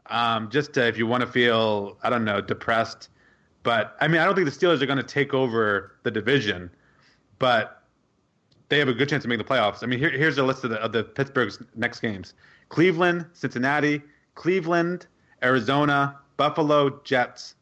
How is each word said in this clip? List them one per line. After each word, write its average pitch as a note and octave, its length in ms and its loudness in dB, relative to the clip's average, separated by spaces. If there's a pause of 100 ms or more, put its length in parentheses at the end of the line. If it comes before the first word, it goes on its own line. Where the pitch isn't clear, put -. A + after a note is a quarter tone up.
um, A2+ 420 0
just C#3+ 240 -2
to, B2 140 2
if A2 100 0
you A2+ 80 0
wanna A#2+ 220 0
feel, A2+ 720 2
I A2 80 -2
don't A#2+ 160 0
know, G2+ 160 0
depressed, A2+ 680 -4 (520)
but, A2+ 400 -2
I D3 80 2
mean, E3 100 2
I D#3+ 60 2
don't G3 100 2
think E3+ 160 0
the - 140 -2
Steelers D#3+ 160 4
are C#3 60 2
gonna C3+ 160 -2
take C#3 320 -2
over A2 640 0
the - 100 -2
division, G2+ 600 -2 (640)
but A#2+ 460 0 (840)
they C#3 100 4
have C#3+ 80 2
a B2+ 60 2
good B2 160 0
chance D3 140 -2
of A#2 60 -6
making A2+ 160 -2
the - 80 -16
playoffs. A#2 300 0
I - 20 -8
mean, B2 140 -4
here, D#3 100 0
here's C#3 300 0
a C3+ 40 2
list C3 200 -2
of A#2+ 80 -4
the, A2 100 -4
of A2 100 -2
the A2 120 0
Pittsburgh's B2+ 580 -4 (140)
next A#2 240 -6
games. G2 340 -8 (360)
Cleveland, F3 640 2
Cincinnati, C#3+ 680 -2 (340)
Cleveland, E3+ 720 -2 (380)
Arizona, C#3 720 2 (200)
Buffalo, D3 640 2
Jets, - 580 -4